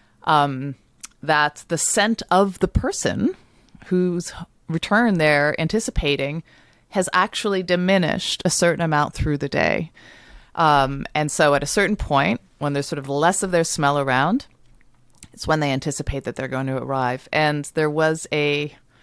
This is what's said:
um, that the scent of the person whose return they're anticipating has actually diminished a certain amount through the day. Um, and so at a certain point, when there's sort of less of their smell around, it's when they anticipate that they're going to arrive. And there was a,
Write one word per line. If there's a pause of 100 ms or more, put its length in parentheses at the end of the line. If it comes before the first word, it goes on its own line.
(240)
um, (480)
that
the
scent
of
the
person (520)
whose (360)
return
they're
anticipating (480)
has
actually
diminished
a
certain
amount
through
the
day. (640)
Um,
and
so
at
a
certain
point, (180)
when
there's
sort
of
less
of
their
smell
around, (840)
it's
when
they
anticipate
that
they're
going
to
arrive.
And (100)
there
was
a, (260)